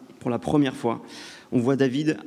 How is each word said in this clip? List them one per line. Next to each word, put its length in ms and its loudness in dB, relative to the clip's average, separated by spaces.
pour 100 -6
la 100 -2
première 360 2
fois, 260 -2
on 60 4
voit 180 4
David, 500 2